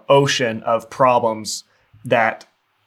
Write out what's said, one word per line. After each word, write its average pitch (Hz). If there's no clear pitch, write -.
ocean 135
of 113
problems 113
that, 117